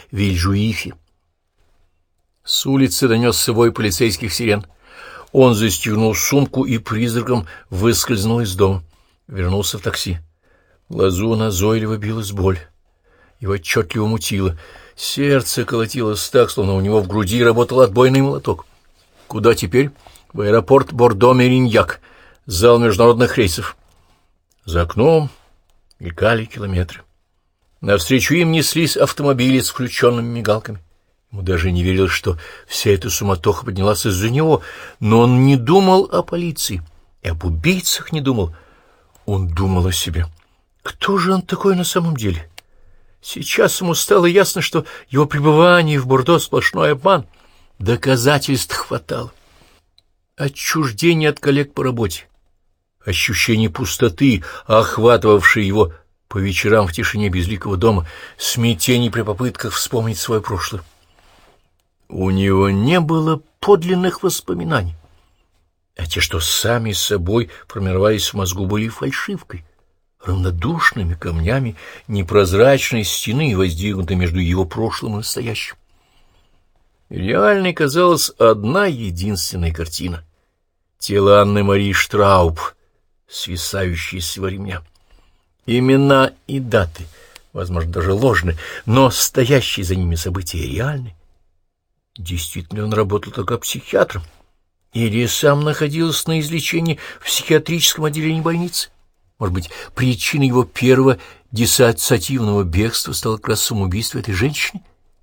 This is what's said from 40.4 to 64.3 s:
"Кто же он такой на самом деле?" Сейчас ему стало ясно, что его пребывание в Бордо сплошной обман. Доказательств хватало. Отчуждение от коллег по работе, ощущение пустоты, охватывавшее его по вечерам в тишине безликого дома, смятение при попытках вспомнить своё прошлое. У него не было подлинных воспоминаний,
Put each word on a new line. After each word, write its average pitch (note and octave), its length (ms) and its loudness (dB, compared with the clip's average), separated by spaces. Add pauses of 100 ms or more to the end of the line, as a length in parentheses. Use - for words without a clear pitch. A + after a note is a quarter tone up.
"Кто - 340 -4
же F#3 160 0
он F#3 80 0
такой F#3+ 340 0
на F3+ 80 -2
самом E3+ 320 -2
деле?" F2+ 340 -4 (720)
Сейчас - 600 -2
ему F3 120 -2
стало F#3 320 2
ясно, F3 360 2
что - 240 -2 (240)
его D3 160 2
пребывание D3+ 720 4
в B2+ 80 -4
Бордо C3 320 4
сплошной - 540 0
обман. D3+ 320 2 (520)
Доказательств B2+ 960 0
хватало. - 600 -8 (1040)
Отчуждение D3+ 920 0
от D3 120 -4
коллег C#3+ 320 2
по C#3 100 -4
работе, A#2 400 -2 (800)
ощущение G#2+ 640 0
пустоты, A#2+ 760 0 (200)
охватывавшее A2 1040 4
его G2 240 2 (380)
по - 80 -8
вечерам G2+ 500 2
в E2 60 -6
тишине G#2 340 -4
безликого F#2 480 -4
дома, F#2 320 2 (300)
смятение A#2+ 720 0
при A#2 120 -4
попытках G#2+ 500 -6
вспомнить A2+ 460 -4
своё A2 220 -2
прошлое. F#2 420 -8 (1300)
У F#2+ 200 -2
него F#2+ 400 2
не B2 320 2
было D#3+ 400 0 (180)
подлинных F3+ 640 2
воспоминаний, E3 720 -4 (1000)